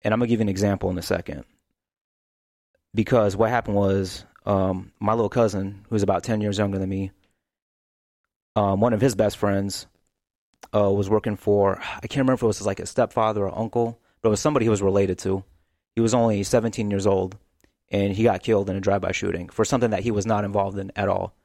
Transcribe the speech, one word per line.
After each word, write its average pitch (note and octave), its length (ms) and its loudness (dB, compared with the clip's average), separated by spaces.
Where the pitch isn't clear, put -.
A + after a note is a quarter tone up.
And G#2+ 120 0
I'm A2+ 60 0
gonna A#2+ 80 0
give A2+ 120 2
you A2+ 40 2
an G#2 40 0
example G2 420 0
in F2+ 80 -4
a E2 40 -8
second. E2 420 -6
Because G#2+ 420 2
what A2 140 2
happened A#2 260 0
was, G2 480 0
um, F#2+ 540 0
my G#2 140 0
little A2+ 140 0
cousin, G2+ 600 -2
who's G#2+ 140 0
about F#2 200 0
ten G#2+ 180 -2
years G#2 180 -2
younger G2 200 0
than F#2+ 100 -2
me, F#2+ 220 -4
um, G2 240 2
one A#2 120 4
of G#2+ 80 0
his B2 140 2
best G#2 220 0
friends, G2 500 -2
uh, G#2 160 2
was G2 200 0
working G#2+ 260 0
for, G2 440 2
I - 260 -12
can't - 120 -6
remember C3 160 2
if A#2+ 80 -4
it A#2+ 40 2
was, G2+ 200 -2
like, G2 140 -4
a F2 60 -10
stepfather A2 600 0
or - 120 -6
uncle, A#2 400 -2
but A#2 60 4
it - 20 6
was G#2+ 100 2
somebody D3 260 2
he A2+ 40 4
was G2+ 120 2
related F#2+ 380 2
to. F#2+ 240 -2
He A2+ 40 0
was A2+ 140 2
only A2+ 300 2
seventeen A2 460 0
years G2 160 0
old, F#2+ 300 0
and G2+ 240 0
he G#2 100 0
got G2 180 2
killed G2+ 280 0
in F#2+ 60 -2
a G2 40 -4
drive-by G2 320 0
shooting F2+ 360 -6
for - 160 0
something A#2+ 260 0
that G2 120 -2
he A#2 80 -2
was G#2 160 -2
not G#2 180 0
involved G2 340 -2
in G2 180 -8
at G2+ 120 0
all. F#2+ 260 -2